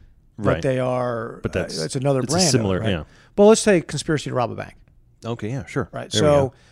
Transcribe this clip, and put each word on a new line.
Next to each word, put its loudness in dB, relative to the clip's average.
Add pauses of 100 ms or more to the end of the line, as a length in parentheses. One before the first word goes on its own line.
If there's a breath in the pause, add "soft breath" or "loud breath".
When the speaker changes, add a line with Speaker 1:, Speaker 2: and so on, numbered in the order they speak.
(380)
Speaker 1:
but -6
Speaker 2:
Right. 0
Speaker 1:
they 0
are, -4
Speaker 2:
But -4
that's, -4
Speaker 1:
uh, -4
it's -6
another 0
Speaker 2:
it's -2
a 2
Speaker 1:
brand 4
of 4
it, 0
Speaker 2:
similar, 2
Speaker 1:
right? -2
Speaker 2:
yeah. -2 (340 soft breath)
Speaker 1:
Well, 8
let's 6
say 4
conspiracy -4
to -6
rob -2
a -12
bank. -12 (480)
Speaker 2:
Okay, -8
yeah, -8
sure. -6
Speaker 1:
Right. -12
Speaker 2:
There 0
we 4
Speaker 1:
So 4
Speaker 2:
go. -16 (180 soft breath)